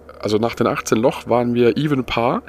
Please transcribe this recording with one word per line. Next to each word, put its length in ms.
also 180
nach 180
den 100
achtzehn 320
Loch 300
waren 260
wir 220
even 260
par. 460